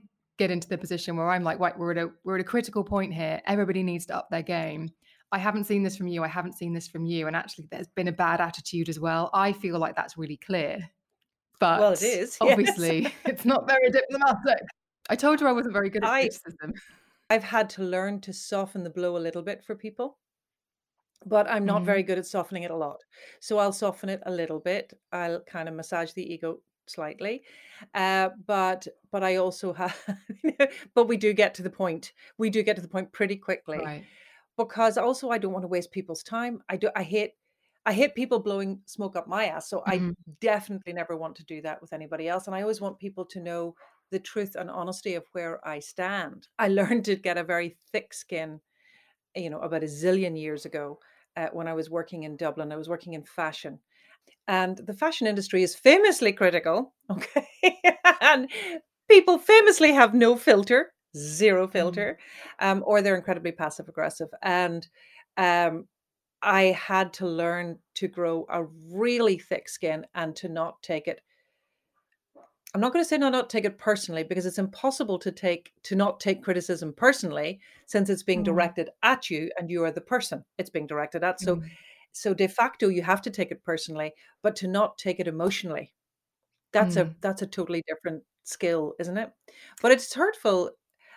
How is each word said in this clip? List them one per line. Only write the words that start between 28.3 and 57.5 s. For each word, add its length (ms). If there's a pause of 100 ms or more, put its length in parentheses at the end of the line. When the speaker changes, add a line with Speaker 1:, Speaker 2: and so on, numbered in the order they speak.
Speaker 2:
but, 420 (240)
but 100
I 140
also 360
have, 240 (520)
<laughs> 460
but 120
we 100
do 160
get 220
to 80
the 80
point. 420 (260)
We 120
do 140
get 120
to 60
the 60
point 240
pretty 240
quickly. 420
Speaker 1:
Right. 260 (540)
Speaker 2:
Because 400
also 320
I 80
don't 140
want 100
to 60
waste 240
people's 320
time. 440
I 80
do, 200
I 80
hate, 280 (540)
I 60
hate 220
people 260
blowing 460
smoke 300
up 120
my 180
ass. 240
So 160
I 120
Speaker 1:
Mm-hmm. 120 (300)
Speaker 2:
definitely 520
never 240
want 200
to 80
do 180
that 180
with 120
anybody 360
else. 180
And 80
I 80
always 180
want 180
people 280
to 140
know 340 (360)
the 100
truth 360
and 140
honesty 440
of 180
where 340
I 120
stand. 720 (100)
I 100
<laughs> 120
learned 260
to 100
get 220
a 60
very 320 (160)
thick 200
skin, 480 (720)
you 160
know, 100
about 240
a 20
zillion 520
years 280
ago, 320 (380)
uh, 160
when 140
I 80
was 140
working 360
in 120
Dublin. 360
I 40
was 120
working 260
in 100
fashion. 540 (680)
And 300
the 160
fashion 340
industry 360
is 120
famously 580
critical, 680
<laughs> 80
okay? 680 (400)